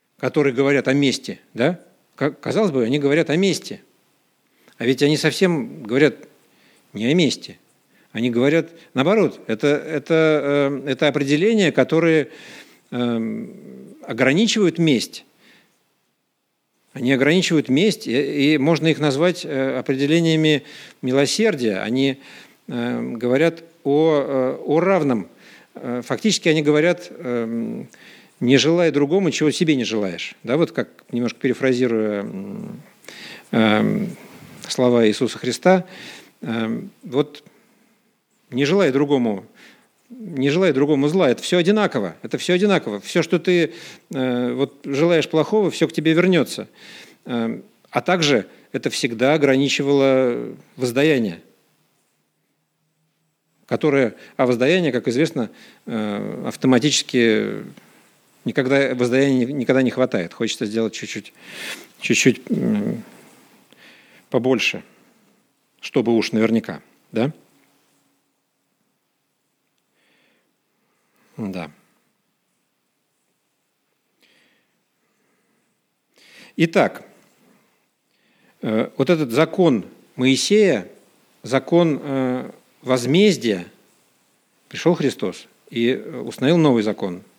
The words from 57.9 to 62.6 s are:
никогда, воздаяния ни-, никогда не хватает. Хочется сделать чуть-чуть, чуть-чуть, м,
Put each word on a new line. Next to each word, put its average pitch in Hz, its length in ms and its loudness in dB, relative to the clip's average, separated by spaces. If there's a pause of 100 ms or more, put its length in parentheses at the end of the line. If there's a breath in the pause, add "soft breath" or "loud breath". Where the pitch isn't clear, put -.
никогда, 127 500 0
воздаяния 127 500 2
ни-, 131 80 -4
никогда 131 300 2
не 120 80 0
хватает. 113 420 -2
Хочется 113 320 -6
сделать 110 280 -4
чуть-чуть, - 400 -12 (680 loud breath)
чуть-чуть, - 480 2
м, 113 540 -2 (1300 loud breath)